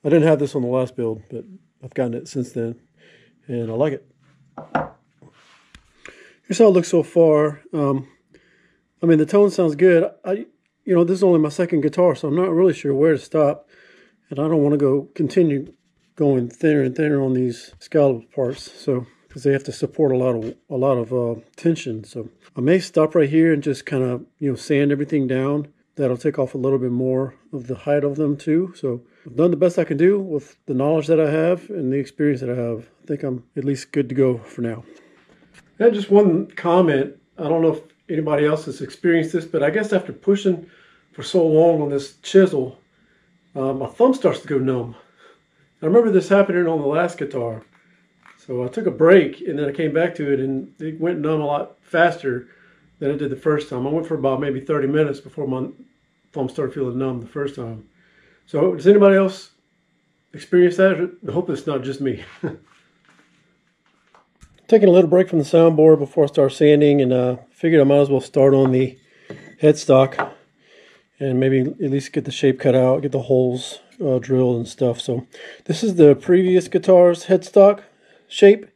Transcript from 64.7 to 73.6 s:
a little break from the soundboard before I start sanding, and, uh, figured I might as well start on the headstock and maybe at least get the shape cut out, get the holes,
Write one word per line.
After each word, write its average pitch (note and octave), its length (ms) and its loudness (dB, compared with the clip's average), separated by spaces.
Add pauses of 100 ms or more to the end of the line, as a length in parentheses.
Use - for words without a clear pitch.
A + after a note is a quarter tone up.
a - 20 8
little F3 180 6
break F3+ 200 2
from E3 100 0
the C#3+ 60 -2
soundboard D#3+ 540 6
before C#3+ 260 0
I - 20 -6
start C#3 240 2
sanding, D3 500 4
and, B2+ 120 2
uh, B2 240 0 (140)
figured E3 300 2
I - 20 6
might C#3+ 160 4
as C#3 100 2
well C3 120 2
start C3+ 320 4
on C3+ 180 4
the B2+ 260 -2 (640)
headstock C#3 720 2 (880)
and C3 200 -2
maybe C3 220 2
at D3 300 -4
least C3+ 220 -6
get D3+ 120 -6
the C3 60 -8
shape C3 280 0
cut B2+ 160 2
out, C3 260 2
get C#3 100 -6
the C3+ 120 -4
holes, B2+ 560 -2 (240)